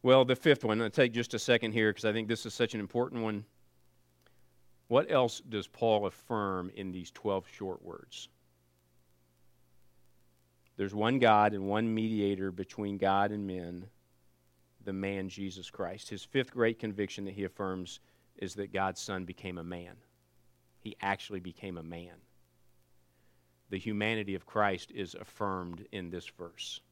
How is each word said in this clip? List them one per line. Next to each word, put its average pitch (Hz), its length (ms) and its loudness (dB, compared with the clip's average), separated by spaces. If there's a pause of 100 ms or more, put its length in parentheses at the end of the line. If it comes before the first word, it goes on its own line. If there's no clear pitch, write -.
Well, 127 220 10
the 127 100 4
fifth 143 280 4
one, 110 180 2
I'll 110 80 0
take 123 240 4
just 120 220 -2
a 107 40 -2
second 117 340 4
here 107 200 4
'cause - 120 -6
I 107 80 2
think 110 140 -2
this 113 200 -2
is - 80 -10
such 117 180 0
an 113 60 -4
important 120 420 -2
one. 107 240 -4 (1400)
What 131 240 4
else 127 300 2
does 107 260 -6
Paul 107 400 2
affirm 95 640 -4
in 95 200 -8
these 90 200 -10
twelve 95 360 -2
short - 360 -10
words? - 460 -16 (2500)
There's 98 180 -2
one 113 240 4
God 107 340 8
and 98 160 -4
one 110 240 2
mediator 101 580 0
between 101 460 -6
God 98 340 4
and 104 140 -6
men, 92 460 -8 (920)
the 98 100 -6
man 98 360 -2
Jesus 95 400 -10
Christ. 95 400 -8
His 101 160 -10
fifth 131 240 0
great 117 300 2
conviction 101 460 -4
that 95 100 -8
he 101 80 -4
affirms 92 560 -6 (380)
is - 180 -8
that 101 180 -8
God's 95 260 -2
Son 92 260 -6
became 90 340 -10
a 82 40 -10
man. 87 320 -10 (840)
He - 200 -12
actually 98 420 -4
became 90 360 -10
a 82 60 -10
man. 85 360 -14 (1500)
The 98 80 -6
humanity 104 560 -2
of 92 140 -8
Christ 101 420 0
is 90 240 -8
affirmed 90 800 -6
in 92 180 -8
this 85 180 -8
verse. - 540 -14 (100)